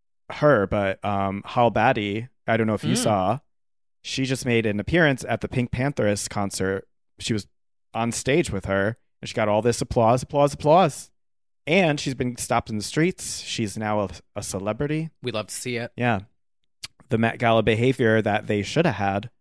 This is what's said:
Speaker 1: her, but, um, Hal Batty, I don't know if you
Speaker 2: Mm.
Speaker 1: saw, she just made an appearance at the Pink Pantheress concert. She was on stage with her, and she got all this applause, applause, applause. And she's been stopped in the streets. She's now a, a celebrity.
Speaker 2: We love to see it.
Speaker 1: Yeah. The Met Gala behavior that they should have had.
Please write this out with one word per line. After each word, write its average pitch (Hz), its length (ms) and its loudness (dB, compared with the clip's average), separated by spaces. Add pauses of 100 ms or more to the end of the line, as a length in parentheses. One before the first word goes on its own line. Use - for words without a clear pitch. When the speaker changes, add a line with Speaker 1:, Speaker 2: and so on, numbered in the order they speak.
(300)
Speaker 1:
her, 131 360 4
but, 98 380 -2
um, 98 420 -2
Hal 120 240 4
Batty, 110 580 0 (180)
I 110 100 2
don't 113 100 0
know 110 80 2
if 101 100 -4
you - 100 0
Speaker 2:
Mm. 233 80 0
Speaker 1:
saw, 107 360 2 (640)
she 131 240 -4
just 127 180 -4
made 117 220 2
an 104 140 0
appearance 151 460 2
at 113 140 -4
the 104 80 -6
Pink 123 220 -2
Pantheress 117 580 -2
concert. 98 580 -4 (320)
She - 140 -4
was 104 140 -2 (480)
on 117 180 -2
stage 147 380 0
with 95 160 -6
her, 98 320 0 (240)
and - 60 -10
she - 60 -12
got 110 140 0
all 104 140 2
this 120 180 0
applause, 123 420 2
applause, 143 300 2
applause. 151 580 2 (560)
And 156 320 4
she's 135 160 -4
been 123 220 -4
stopped - 320 -2
in 110 80 -6
the 104 80 -4
streets. - 560 -2
She's 107 380 -6
now 107 220 0
a, 95 100 -2 (260)
a 101 60 -8
celebrity. 143 680 -4 (140)
Speaker 2:
We 123 100 -4
love 107 140 -4
to - 80 -12
see 123 220 -6
it. - 200 -8
Speaker 1:
Yeah. 117 240 0 (880)
The 120 100 2
Met 113 200 0
Gala 113 240 4
behavior 113 580 2
that 104 280 0
they 104 140 0
should 156 220 0
have 135 120 0
had. 101 340 -2 (100)